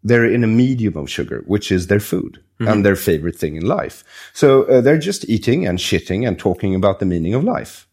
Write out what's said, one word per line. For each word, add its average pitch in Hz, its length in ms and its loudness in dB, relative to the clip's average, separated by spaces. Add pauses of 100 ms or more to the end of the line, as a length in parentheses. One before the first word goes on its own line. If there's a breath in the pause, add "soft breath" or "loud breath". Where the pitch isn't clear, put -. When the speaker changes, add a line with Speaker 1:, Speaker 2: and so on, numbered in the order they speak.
Speaker 1:
They're 117 300 2
in 120 140 0
a - 20 2
medium 113 480 0
of 71 140 -10
sugar, - 360 -8
which 101 280 -2
is 90 140 -2
their 101 120 4
food - 400 -6 (200)
Speaker 2:
Mm-hmm. 110 140 0
Speaker 1:
and 104 120 2
their 98 120 4
favorite 85 400 -2
thing 78 180 -6
in 82 100 -8
life. - 380 -4 (300 loud breath)
So, 135 300 4
uh, 127 180 4
they're 143 160 4
just 185 320 -6
eating 117 360 0
and 90 140 -2
shitting 98 480 -2
and 92 100 -2
talking 95 380 -2
about 95 240 0
the 98 60 -2
meaning 87 280 -2
of 135 120 0
life. - 480 -8